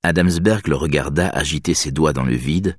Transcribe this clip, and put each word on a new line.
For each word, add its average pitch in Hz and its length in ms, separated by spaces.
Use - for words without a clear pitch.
Adamsberg 90 640
le 73 80
regarda 73 540
agiter 76 440
ses 71 200
doigts 78 180
dans 65 140
le 62 100
vide 82 440